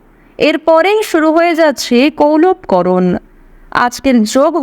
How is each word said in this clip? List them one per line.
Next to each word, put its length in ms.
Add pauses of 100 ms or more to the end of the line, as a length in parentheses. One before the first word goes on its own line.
(380)
এরপরেই 640
শুরু 300
হয়ে 220
যাচ্ছে 420 (200)
কৌলবকরণ। 920 (800)
আজকের 400
যোগ 280 (100)